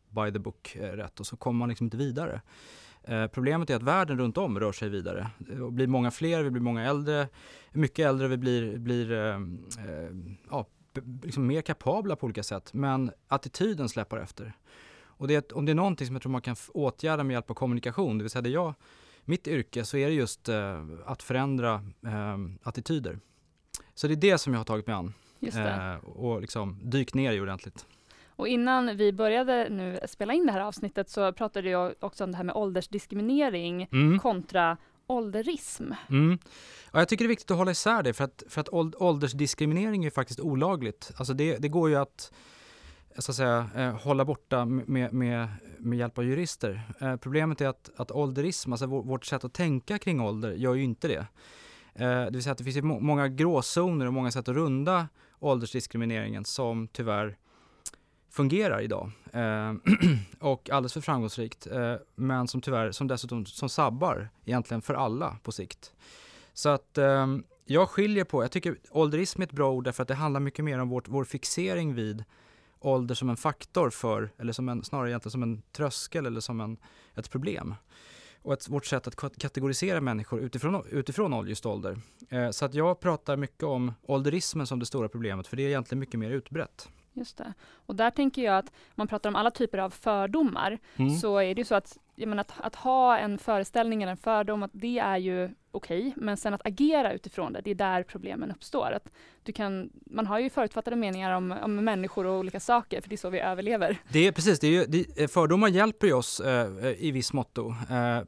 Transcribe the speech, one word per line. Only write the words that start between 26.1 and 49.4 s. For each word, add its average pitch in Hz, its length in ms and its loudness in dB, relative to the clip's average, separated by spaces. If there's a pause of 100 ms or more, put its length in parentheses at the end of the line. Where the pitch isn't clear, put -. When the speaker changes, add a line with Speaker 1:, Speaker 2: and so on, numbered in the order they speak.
Speaker 1:
liksom 101 420 -6
dykt 127 320 0
ner 135 180 2
i 101 80 0
ordentligt. 95 460 -8 (500)
Speaker 2:
Och 214 120 -2
innan 247 480 2
vi 202 160 6
började 233 580 2
nu 185 380 -4
spela 208 260 -2
in 339 120 4
det 226 60 4
här 190 80 0
avsnittet 202 500 -4
så 196 220 2
pratade 196 380 -2
jag 180 300 2
också 156 240 -6
om 185 60 -2
det 175 60 -4
här 180 80 -4
med 180 100 -2
åldersdiskriminering 196 1400 0
Speaker 1:
Mm. 151 260 6
Speaker 2:
kontra 175 580 2 (300)
ålderism. 233 880 -4 (180)
Speaker 1:
Mm. 156 280 6 (540)
Ja, 156 60 4
jag 170 100 6
tycker 226 160 2
det - 20 6
är - 20 4
viktigt - 220 0
att 180 60 4
hålla 185 140 4
isär 208 320 2
det, 123 100 2
för 143 120 0
att, - 240 -8
för - 120 -4
att - 80 -6
åld-, 160 300 0
åldersdiskriminering 156 1040 2
är 156 40 0
ju 143 40 0
faktiskt 123 300 -2
olagligt. 143 760 0
Alltså 127 180 -2
det, 147 220 2
det 147 120 -2
går 160 220 4
ju 147 60 6
att, - 360 -2 (840)
så 131 140 -4
att 113 40 -2
säga, 117 400 2
eh, 127 200 0
hålla 135 280 2
borta 131 400 0
med, 123 240 0
med, 127 240 0
med, 120 360 0 (300)
med 120 200 0
hjälp 120 200 -2
av 120 60 0
jurister. 123 580 -2 (180)
Eh, 131 160 -2
problemet 151 440 0
är 139 80 4
att, - 280 -6
att 123 140 -6
ålderism, 143 640 0
alltså 120 140 -2
vår, 131 160 -2
vårt 127 220 -4
sätt 135 200 -4